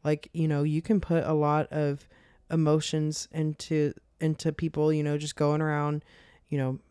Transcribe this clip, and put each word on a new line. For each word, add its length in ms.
Like, 300
you 160
know, 140
you 180
can 220
put 220
a 100
lot 360
of 380
emotions 840
into, 600
into 320
people, 380
you 120
know, 160
just 180
going 240
around, 420
you 80
know, 220